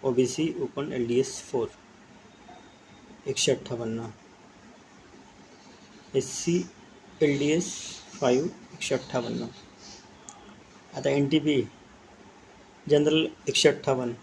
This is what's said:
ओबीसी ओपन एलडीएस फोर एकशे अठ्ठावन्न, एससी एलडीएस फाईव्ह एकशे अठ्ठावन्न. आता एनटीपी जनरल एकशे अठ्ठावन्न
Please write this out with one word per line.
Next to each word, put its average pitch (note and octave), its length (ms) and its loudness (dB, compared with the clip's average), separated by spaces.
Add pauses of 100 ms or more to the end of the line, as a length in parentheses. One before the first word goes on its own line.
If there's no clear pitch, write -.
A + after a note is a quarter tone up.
ओबीसी C3 580 2
ओपन C#3 300 -6
एलडीएस B2+ 500 0
फोर A#2 260 -4 (1600)
एकशे C#3 240 0
अठ्ठावन्न, A2+ 500 -4 (2250)
एससी E3+ 520 0 (540)
एलडीएस D3 500 2 (500)
फाईव्ह C3 260 4 (260)
एकशे - 220 -4
अठ्ठावन्न. A#2+ 480 -4 (1500)
आता C#3 120 -2
एनटीपी C#3+ 520 2 (1300)
जनरल D3+ 380 4 (200)
एकशे C#3+ 220 4
अठ्ठावन्न C3 540 -2